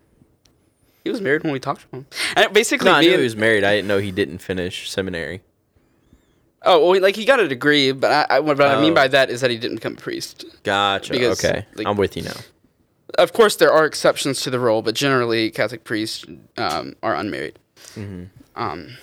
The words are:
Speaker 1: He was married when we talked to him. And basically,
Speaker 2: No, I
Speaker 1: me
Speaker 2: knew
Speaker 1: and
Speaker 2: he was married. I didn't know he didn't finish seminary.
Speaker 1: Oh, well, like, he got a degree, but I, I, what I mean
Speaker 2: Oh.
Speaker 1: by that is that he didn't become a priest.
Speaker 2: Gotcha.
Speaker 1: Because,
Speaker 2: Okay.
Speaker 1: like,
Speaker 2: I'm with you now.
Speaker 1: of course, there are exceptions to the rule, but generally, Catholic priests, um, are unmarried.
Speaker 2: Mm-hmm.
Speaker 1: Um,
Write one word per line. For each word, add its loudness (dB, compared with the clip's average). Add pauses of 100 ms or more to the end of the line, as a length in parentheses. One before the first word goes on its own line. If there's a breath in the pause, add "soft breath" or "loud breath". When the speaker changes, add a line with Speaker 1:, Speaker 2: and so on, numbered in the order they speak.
(1040)
Speaker 1:
He -6
was -6
married -2
when -2
we -6
talked -8
to -18
him. -16 (280 loud breath)
And 4
basically, 0
Speaker 2:
No, 6
I 6
Speaker 1:
me 6
Speaker 2:
knew 6
Speaker 1:
and 2
Speaker 2:
he 2
was -4
married. 2
I 4
didn't -2
know 2
he -4
didn't -2
finish -6
seminary. -6 (1200)
Speaker 1:
Oh, 6
well, 4
like, 2
he -8
got 4
a 2
degree, 2
but 0
I, 2
I, 4
what 0
I 4
mean 2
Speaker 2:
Oh. 0
Speaker 1:
by 6
that 2
is -6
that 0
he -4
didn't -6
become -8
a -16
priest. -12 (200)
Speaker 2:
Gotcha. 0
Speaker 1:
Because, 0
Speaker 2:
Okay. -2 (100)
Speaker 1:
like, -8
Speaker 2:
I'm -2
with -2
you -8
now. -10 (840)
Speaker 1:
of 2
course, 4
there 6
are 6
exceptions -2
to -6
the -2
rule, 2
but -4
generally, 0
Catholic -6
priests, -6 (320)
um, -6
are -2
unmarried. -8 (360)
Speaker 2:
Mm-hmm. -12 (320)
Speaker 1:
Um, -10